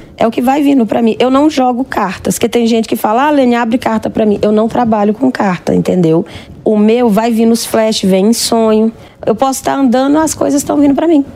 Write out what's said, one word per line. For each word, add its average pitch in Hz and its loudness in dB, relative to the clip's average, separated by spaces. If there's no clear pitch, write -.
É - 0
o 233 0
que 254 -4
vai 262 0
vindo 277 2
pra 226 -2
mim. 226 0
Eu 247 2
não 277 2
jogo 254 0
cartas, 196 -4
porque - -4
tem 233 0
gente 226 0
que - -4
fala, 233 0
"Ah, - 2
Lene, 262 2
abre 233 -2
carta 220 -2
pra 220 -2
mim." 202 0
Eu 214 2
não 214 2
trabalho 220 0
com 262 0
carta, 190 -2
entendeu? 175 0
O 214 2
meu 226 2
vai 220 0
vir 226 2
nos 226 0
flash, 220 -2
vem 190 2
em 226 2
sonho. 226 0
Eu 226 0
posso 262 -2
tá 269 -2
andando, 269 2
as 311 0
coisas 285 -2
tão 294 -2
vindo 285 2
pra 320 0
mim. 294 2